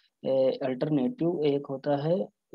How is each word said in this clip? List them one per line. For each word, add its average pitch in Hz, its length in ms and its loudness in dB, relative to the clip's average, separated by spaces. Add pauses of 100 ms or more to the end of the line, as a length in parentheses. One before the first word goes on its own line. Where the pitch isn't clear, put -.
(260)
ए, 131 380 2
alternative, 139 800 0
एक 143 240 0
होता 139 360 -2
है 180 240 0 (260)